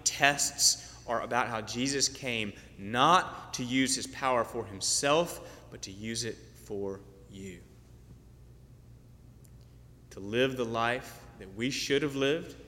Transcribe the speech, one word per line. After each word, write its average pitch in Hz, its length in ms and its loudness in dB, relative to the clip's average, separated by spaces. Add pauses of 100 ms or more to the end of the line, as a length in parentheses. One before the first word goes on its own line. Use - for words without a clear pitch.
tests - 920 2 (120)
are 117 140 0
about 117 260 0
how 113 140 -2
Jesus 127 460 0
came 113 460 -4 (240)
not 127 800 4
to 127 80 -4
use 131 320 2
his 117 120 -6
power 127 360 2
for 113 220 -4
himself, 143 760 2 (300)
but 117 120 -14
to 98 80 -10
use 113 320 -6
it 110 140 -6 (280)
for 98 340 -6 (300)
you. 95 300 -14 (2500)
To - 80 -16
live 123 380 2
the 123 80 0
life 117 540 -2 (200)
that 95 160 -14
we 120 160 -2
should 143 320 2
have 139 120 -2
lived 143 400 0 (120)